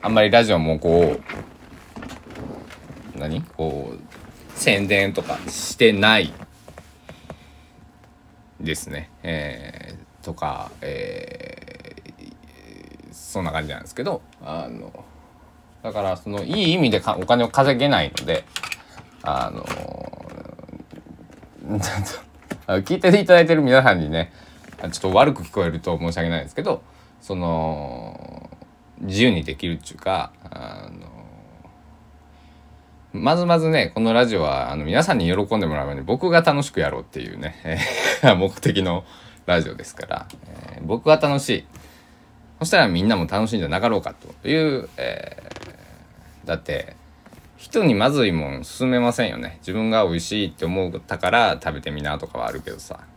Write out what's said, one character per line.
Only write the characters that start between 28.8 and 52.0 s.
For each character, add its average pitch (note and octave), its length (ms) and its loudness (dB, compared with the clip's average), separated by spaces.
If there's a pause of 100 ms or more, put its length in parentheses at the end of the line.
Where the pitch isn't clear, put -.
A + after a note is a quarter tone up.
自 F#2+ 220 0
由 B2 80 6
に E2 120 0
で D2 120 -8
き F2 120 -6
る E2+ 60 -2
っ D#2 40 -6
て - 160 -16
い - 20 -20
う - 40 -20
か、 F#2 320 -2 (180)
あ G1+ 400 -14 (2250)
の、 - 0 -
ま D3+ 220 2
ず F3 100 2
ま E3+ 140 6
ず D#3+ 100 2
ね、 C#3+ 240 4
こ G#2+ 60 -4
の A2+ 140 4
ラ B2 120 8
ジ A2+ 120 0
オ E2+ 40 2
は、 C2+ 300 0
あ C#2 40 -4
の、 D2+ 100 -4
皆 G#2 180 2
さ E3 100 2
ん C3 40 2
に F2 100 2
喜 G2+ 300 2
ん - 20 2
で F#2 60 0
も D#2 100 -2
ら C#2+ 80 -2
う C#2 40 -4
前 C#2+ 80 -6
に C2+ 60 -8
僕 C3 280 0
が E3+ 120 6
楽 D3 220 2
し - 80 -8
く - 80 -4
や D2 100 0
ろ C2 100 -6
う - 20 -12
っ - 40 -14
て - 160 -12
い G#1 120 -10
う G1+ 60 -14
ね、 D2+ 160 -10 (420)
<laughs> - 400 4
目 F#2+ 120 2 (100)
的 G2 240 2
の F2 200 -2 (420)
ラ F2 160 4
ジ - 80 -4
オ - 60 -12
で - 80 -14
す - 120 -16
か - 120 -12
ら、 - 200 -8 (460)
え - 80 -16
ー、 - 40 -12
僕 A#2 240 0
が D#3 80 10
楽 C#3+ 220 2
し C3+ 100 -8
い。 A2 160 -2 (920)
そ E3 60 -4
し F3 60 -6
た G3 80 6
ら C3+ 80 6
み F2 140 0
ん G2+ 60 2
な A2+ 80 4
も E2 140 -2
楽 G#2 180 0
し A2 60 -4
い A#2 40 0
ん - 20 0
じ F2 60 -2
ゃ - 40 -6
な F#2 120 0
か A#2 80 2
ろ G#2+ 80 2
う - 40 0
か - 140 -10 (260)
と - 60 -8
い D3+ 80 0
う、 D3+ 420 0
え - 460 -8 (1000)
ー、 - 40 -14
だ - 80 -2
っ - 40 -6
て、 - 360 -8 (600)
人 - 280 0
に C3+ 120 6
ま A2 140 4
ず C#3 180 2
い F#2 40 2
も D#2 180 -2
ん C2+ 140 -10
勧 - 240 -4
め B2 120 2
ま A#2+ 140 2
せ A2+ 140 0
ん - 20 -2
よ A1 80 -8
ね。 E2+ 220 -10
自 - 140 -8
分 A2 160 0
が A2 160 4
美 E2+ 100 0
味 E2 60 -2
し G#2 240 -2
い - 40 -6
っ - 20 -14
て - 140 -6
思 F#2 240 -2
っ F2 100 -10
た - 180 -8
か F#2 140 0
ら A2 300 4
食 D2+ 140 -4
べ C#2+ 60 -10
て D2+ 100 -10
み D2 100 -8